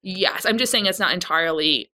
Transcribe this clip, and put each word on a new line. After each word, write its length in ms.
Yes, 420
I'm 140
just 140
saying 140
it's 120
not 160
entirely 800